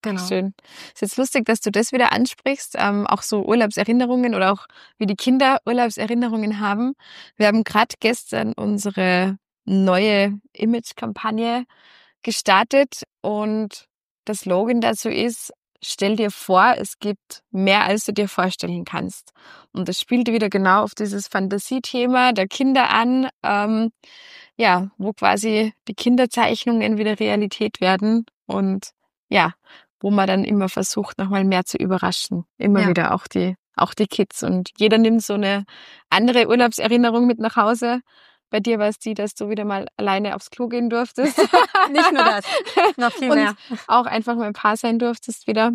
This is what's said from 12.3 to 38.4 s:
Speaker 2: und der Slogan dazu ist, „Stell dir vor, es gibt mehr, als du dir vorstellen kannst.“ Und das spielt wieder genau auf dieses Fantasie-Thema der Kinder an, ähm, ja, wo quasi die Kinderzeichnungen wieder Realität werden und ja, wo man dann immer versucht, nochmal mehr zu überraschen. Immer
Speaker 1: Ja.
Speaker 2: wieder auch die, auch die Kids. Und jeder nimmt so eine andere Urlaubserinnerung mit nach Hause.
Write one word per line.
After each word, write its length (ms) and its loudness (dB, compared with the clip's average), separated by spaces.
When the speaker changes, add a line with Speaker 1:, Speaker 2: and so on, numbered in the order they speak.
Speaker 2:
und 680 -4
der 80 -4
Slogan 460 0
dazu 280 -2
ist, 440 -4
„Stell 340 -2
dir 140 0
vor, 480 4
es 200 -10
gibt 520 -8
mehr, 340 2
als 200 0
du 80 -6
dir 160 -2
vorstellen 560 -4
kannst.“ 480 -10
Und 160 -6
das 120 -6
spielt 280 0
wieder 200 0
genau 340 4
auf 120 -4
dieses 340 -6
Fantasie-Thema 1040 0
der 140 0
Kinder 440 2
an, 380 2
ähm, 480 0
ja, 420 2
wo 140 -4
quasi 600 0
die 60 -8
Kinderzeichnungen 1040 0
wieder 200 -2
Realität 600 -2
werden 460 2
und 440 -2
ja, 260 2
wo 100 -2
man 160 2
dann 180 2
immer 240 0
versucht, 500 -6
nochmal 260 0
mehr 200 2
zu 140 -8
überraschen. 680 -2
Immer 240 2
Speaker 1:
Ja. 60 4
Speaker 2:
wieder 260 2
auch 120 -6
die, 280 -2
auch 180 0
die 140 0
Kids. 340 -4
Und 340 -2
jeder 220 4
nimmt 240 4
so 120 -6
eine 300 -2
andere 380 4
Urlaubserinnerung 800 2
mit 120 2
nach 180 -2
Hause. 440 0